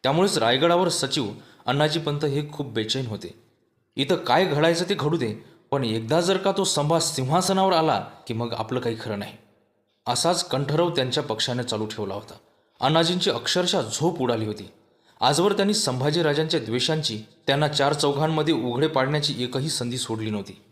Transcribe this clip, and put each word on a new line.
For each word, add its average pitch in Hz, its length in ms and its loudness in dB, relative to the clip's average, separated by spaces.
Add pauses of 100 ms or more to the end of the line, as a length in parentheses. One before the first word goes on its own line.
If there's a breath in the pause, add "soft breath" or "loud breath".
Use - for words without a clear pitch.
त्यामुळेच 175 340 2
रायगडावर 165 520 4
सचिव 135 380 -2 (380 loud breath)
अण्णाजी 151 340 2
पंत 147 260 -2
हे 147 260 -2
खूप 131 200 -8
बेचैन 113 340 -2
होते. 95 380 -10 (520)
इथं 143 200 0
काय 165 300 2
घडायचं 165 440 2
ते 208 40 0
घडू 151 240 0
दे, 117 160 -2 (380 loud breath)
पण 135 120 0
एकदा 113 380 0
जर 185 160 2
का 190 200 0
तो 196 60 0
संभा 156 360 2
सिंहासनावर 180 760 2
आला 160 260 4
की - 340 -10
मग 117 200 -4
आपलं 117 260 -4
काही 117 220 -2
खरं 104 180 -6
नाही, 101 140 -10 (760)
असाच 165 400 0
कंठरव 143 420 0
त्यांच्या 131 340 0
पक्षाने 120 400 -2
चालू 110 220 -4
ठेवला 104 280 -6
होता. 104 200 -12 (460)
अण्णाजींची 165 500 2
अक्षरशः 175 520 0
झोप 131 400 -2
उडाली 117 240 0
होती. 104 240 -8 (520 soft breath)
आजवर 160 320 4
त्यांनी 202 200 2
संभाजीराजांच्या 151 880 0
द्वेषांची, 120 600 -2 (260)
त्यांना 143 200 2
चार 143 260 2
चौघांमध्ये 151 600 2
उघडे 123 340 0
पाडण्याची 135 560 0
एकही 135 260 -4
संधी 123 280 -4
सोडली 110 320 -4
नव्हती. 98 320 -8 (100)